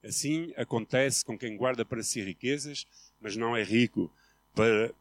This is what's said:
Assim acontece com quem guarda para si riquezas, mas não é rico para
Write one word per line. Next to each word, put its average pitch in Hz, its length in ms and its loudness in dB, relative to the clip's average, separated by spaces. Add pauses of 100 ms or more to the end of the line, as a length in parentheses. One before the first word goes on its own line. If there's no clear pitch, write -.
Assim 156 520 -2
acontece 123 680 0
com 110 120 -8
quem 110 200 -8
guarda 123 260 0
para 113 200 -4
si - 180 -4
riquezas, 135 640 -4 (320)
mas 107 160 -8
não 117 220 0
é 107 60 0
rico 107 500 2 (400)
para 110 360 4 (120)